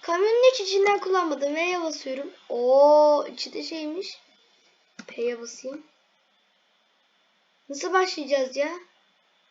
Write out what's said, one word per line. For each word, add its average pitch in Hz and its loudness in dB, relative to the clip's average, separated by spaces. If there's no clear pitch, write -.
kamyonun 440 4
hiç 508 -6
içinden 392 2
kullanmadım. 311 -2
V'ye 349 -2
basıyorum. 285 -8
Oo, 294 6
içi - -12
de 294 -8
şeymiş. 320 -10
P'ye 240 -6
basayım. 262 -14
Nasıl 330 -8
başlayacağız 277 -2
ya? 320 -4